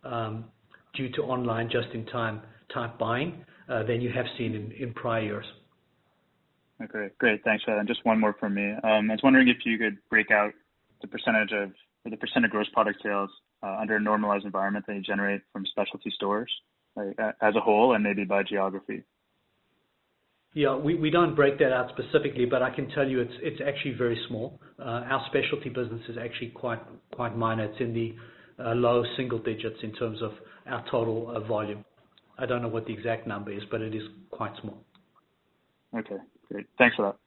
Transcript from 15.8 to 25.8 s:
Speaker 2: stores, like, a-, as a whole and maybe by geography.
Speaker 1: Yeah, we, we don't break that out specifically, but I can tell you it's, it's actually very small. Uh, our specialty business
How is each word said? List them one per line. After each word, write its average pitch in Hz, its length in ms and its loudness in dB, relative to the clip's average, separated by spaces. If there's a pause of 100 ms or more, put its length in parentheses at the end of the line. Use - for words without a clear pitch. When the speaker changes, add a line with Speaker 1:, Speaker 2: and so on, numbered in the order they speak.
Speaker 2:
stores, 104 360 -2 (440)
like, 101 240 -6
a-, 107 220 -2
as 107 140 4
a 110 40 4
whole 113 340 6
and 104 100 4
maybe 101 200 2
by 98 180 2
geography. 98 640 -2 (1500)
Speaker 1:
Yeah, 139 220 2
we, 151 200 0
we 156 160 2
don't 170 240 4
break 139 240 4
that 135 120 6
out 123 240 0
specifically, 127 500 2
but 117 180 2
I 127 100 0
can 139 160 -4
tell 139 180 0
you 131 120 0
it's, 120 220 -2
it's 151 240 -6
actually 143 320 -2
very 117 300 0
small. 120 320 -8 (200)
Uh, - 40 -12
our 123 440 -2
specialty 139 420 -2
business 117 400 -6